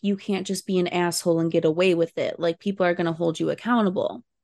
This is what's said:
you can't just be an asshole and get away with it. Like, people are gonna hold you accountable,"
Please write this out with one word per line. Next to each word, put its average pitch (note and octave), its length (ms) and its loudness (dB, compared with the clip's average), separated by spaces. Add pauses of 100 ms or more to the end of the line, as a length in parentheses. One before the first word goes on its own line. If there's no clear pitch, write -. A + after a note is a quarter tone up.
you G3+ 140 0
can't F#3+ 300 -4
just F#3+ 200 -6
be F#3 140 0
an F3+ 80 0
asshole E3+ 500 0
and E3 140 0
get E3 120 2
away E3+ 300 4
with E3 240 0
it. A#2+ 220 -2
Like, E3+ 180 0
people G3 260 -2
are F3 100 4
gonna E3+ 180 0
hold E3 260 -2
you D#3+ 120 -2
accountable," G#3+ 760 0 (200)